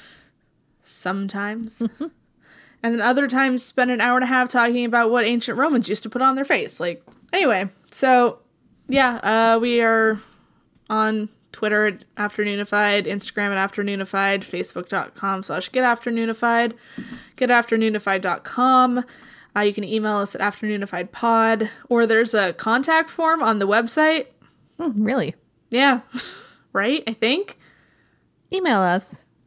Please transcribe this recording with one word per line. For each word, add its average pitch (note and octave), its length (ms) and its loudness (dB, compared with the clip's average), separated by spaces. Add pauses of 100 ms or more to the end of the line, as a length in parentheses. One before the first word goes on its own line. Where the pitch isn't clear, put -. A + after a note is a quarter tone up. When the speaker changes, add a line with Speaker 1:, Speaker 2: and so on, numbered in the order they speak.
(840)
Speaker 1:
Sometimes. G3+ 1040 -8
Speaker 2:
<laughs> - 60 -6 (880)
Speaker 1:
And A#3 100 -2
then A#3 80 -2
other B3+ 260 2
times B3+ 360 0
spend B3+ 280 0
an A3+ 120 0
hour B3 140 2
and B3+ 80 0
a - 20 -2
half B3+ 240 0
talking A#3+ 340 2
about A#3 260 2
what A#3+ 140 2
ancient A#3 320 -2
Romans C#4 320 0
used G#3 140 -4
to G#3+ 80 -10
put A#3+ 100 -4
on C4 140 2
their C4+ 100 -2
face. F#3 340 -2
Like, E3+ 240 -6 (300)
anyway, A3+ 380 2 (200)
so, B3 500 4 (480)
yeah, B3+ 260 2 (400)
uh, A3+ 40 4
we A#3+ 220 0
are A3 400 2 (720)
on G#3+ 400 -2 (220)
Twitter G#3 340 0
at G3+ 180 -6 (120)
Afternoonified, G#3 880 -2
Instagram G3+ 500 -4
at F#3+ 160 -2
Afternoonified, G3 680 -2
Facebook F3+ 500 -8
dot F#3 240 -4
com G3 280 -4
slash F3+ 300 -8
get B3+ 100 0
afternoonified, A#3 920 0 (640)
get B3+ 120 0
afternoonified A3 720 2
dot F#3 240 -4
com. B3+ 580 2 (540)
Uh, G#3 40 0
you G#3 120 2
can G3+ 120 -6
email G#3+ 340 -2
us G3+ 160 -4
at - 80 -6
afternoonifiedpod, A3 1300 0 (180)
or A#3 180 4
there's A3+ 280 2
a F#3+ 180 2
contact D#4+ 560 0
form D#4+ 340 0
on G#3+ 180 2
the G3 60 0
website. C#4 600 2 (520)
Speaker 2:
Hmm, A#3+ 240 -2
really? G3 320 -2 (360)
Speaker 1:
Yeah. B3+ 300 2 (120)
<laughs> - 600 -16
Right? A3+ 320 0
I A3+ 80 -6
think. C#4+ 420 -2 (960)
Speaker 2:
Email E4 280 2
us. F3+ 440 0 (220)